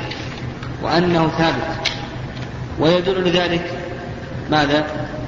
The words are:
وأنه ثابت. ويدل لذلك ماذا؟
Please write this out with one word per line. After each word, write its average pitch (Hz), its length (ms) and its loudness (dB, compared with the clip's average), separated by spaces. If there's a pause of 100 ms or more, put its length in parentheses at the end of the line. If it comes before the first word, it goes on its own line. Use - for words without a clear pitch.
(840)
وأنه 165 560 4
ثابت. 135 500 0 (880)
ويدل 180 500 4
لذلك 170 420 2 (800)
ماذا؟ 151 360 4 (420)